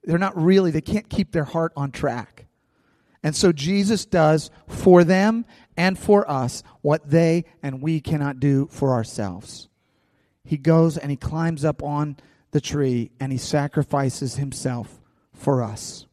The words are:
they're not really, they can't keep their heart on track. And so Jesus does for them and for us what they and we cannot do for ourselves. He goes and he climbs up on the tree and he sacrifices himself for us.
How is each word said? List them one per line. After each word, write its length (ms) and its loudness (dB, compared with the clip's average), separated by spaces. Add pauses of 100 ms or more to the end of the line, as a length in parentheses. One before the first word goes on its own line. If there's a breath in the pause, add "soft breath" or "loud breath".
they're 140 0
not 260 -2
really, 280 6
they 100 -2
can't 300 -4
keep 220 -2
their 120 -2
heart 320 -2
on 140 -4
track. 560 -8 (760)
And 140 -2
so 160 4
Jesus 540 0
does 440 2 (160 soft breath)
for 380 6
them 400 2 (320 soft breath)
and 220 0
for 320 4
us 320 -4 (180 soft breath)
what 300 0
they 340 4 (180 soft breath)
and 200 -8
we 180 -2
cannot 400 -4
do 300 2
for 240 0
ourselves. 760 -6 (760)
He 120 -4
goes 400 2
and 140 -8
he 80 -4
climbs 440 -4
up 200 -2
on 340 -4 (360 soft breath)
the 100 0
tree 480 -2 (100)
and 120 -6
he 40 -4
sacrifices 1000 -2
himself 680 -8 (320)
for 280 0
us. 500 -12